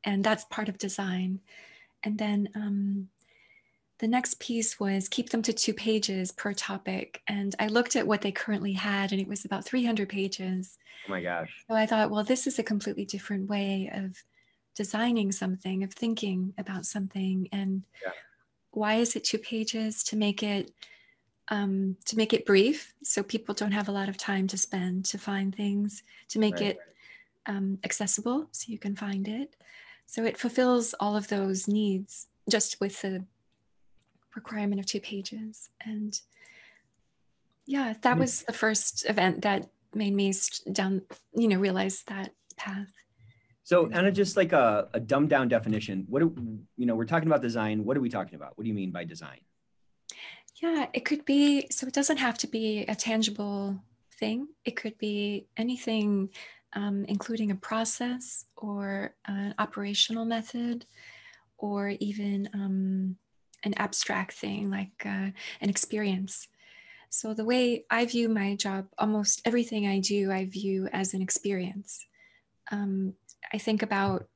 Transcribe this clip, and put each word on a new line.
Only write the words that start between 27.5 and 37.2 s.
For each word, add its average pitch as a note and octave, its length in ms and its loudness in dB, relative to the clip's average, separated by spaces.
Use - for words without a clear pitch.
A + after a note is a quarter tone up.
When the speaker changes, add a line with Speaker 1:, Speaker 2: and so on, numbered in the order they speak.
Speaker 1:
accessible, A#3+ 680 -2
so - 200 -10
you G#3 80 -8
can G3+ 160 -4
find G3 320 -4
it. B3+ 280 -6
So A3+ 180 -2
it - 120 0
fulfills B3 580 4
all G#3 200 0
of G#3 120 -2
those F#3+ 400 0
needs G3+ 600 0
just - 320 2
with G3 200 -4
the F#3+ 240 -4
requirement G#3 440 -2
of F#3+ 80 -4
two G3+ 120 -4
pages. G#3+ 720 -10
And G#3+ 380 -6